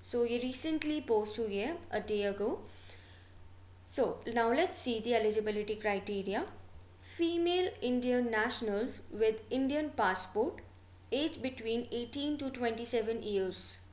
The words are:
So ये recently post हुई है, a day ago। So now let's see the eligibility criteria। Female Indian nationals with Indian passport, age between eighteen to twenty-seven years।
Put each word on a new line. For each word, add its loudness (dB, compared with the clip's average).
So 0
ये 0
recently 0
post 4
हुई -2
है, -2
a 0
day 0
ago। 0
So 6
now 4
let's 4
see 2
the 4
eligibility 0
criteria। -2
Female 2
Indian 2
nationals 0
with 2
Indian 0
passport, 2
age 0
between -2
eighteen -2
to -4
twenty-seven 2
years। 2